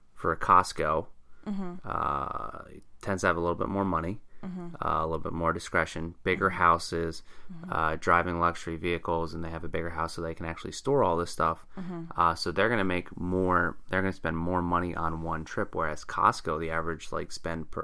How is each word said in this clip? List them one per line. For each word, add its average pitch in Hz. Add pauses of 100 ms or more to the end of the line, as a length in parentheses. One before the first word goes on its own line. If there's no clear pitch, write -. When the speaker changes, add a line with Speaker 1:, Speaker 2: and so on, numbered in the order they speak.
(140)
Speaker 1:
for -
a 80
Costco, 80 (420)
Speaker 2:
Mm-hmm. 196 (140)
Speaker 1:
uh, - (360)
tends 95
to 98
have 85
a -
little 85
bit -
more 98
money, 87 (240)
Speaker 2:
Mm-hmm. 180 (180)
Speaker 1:
uh, 78
a 80
little 82
bit 85
more 82
discretion, 85
bigger 95
Speaker 2:
Mm-hmm. 92
Speaker 1:
houses, 85 (300)
Speaker 2:
Mm-hmm. 170
Speaker 1:
uh, 80
driving 85
luxury 85
vehicles, 82
and 82
they 82
have 82
a 85
bigger 82
house 80
so 98
they 82
can -
actually 82
store 135
all 87
this 85
stuff. 80 (140)
Speaker 2:
Mm-hmm. 170 (120)
Speaker 1:
Uh, 85
so -
they're 98
gonna 113
make 90
more, 90 (120)
they're 92
gonna 95
spend 82
more 87
money 87
on 82
one 82
trip, -
whereas 78
Costco, 95
the 80
average, 80
like, 80
spend 82
per, -